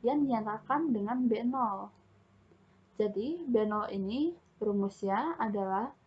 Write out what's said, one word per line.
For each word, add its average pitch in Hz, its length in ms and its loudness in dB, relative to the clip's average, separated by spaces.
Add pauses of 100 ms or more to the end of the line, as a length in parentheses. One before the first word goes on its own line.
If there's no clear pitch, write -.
yang 285 240 2
dinyatakan 247 640 0
dengan 240 400 2
B 220 160 2
nol. 214 480 0 (1040)
Jadi, 220 480 -2
B 240 240 2
nol 214 240 -2
ini 220 400 0 (240)
rumusnya 202 800 0
adalah 208 560 -2 (140)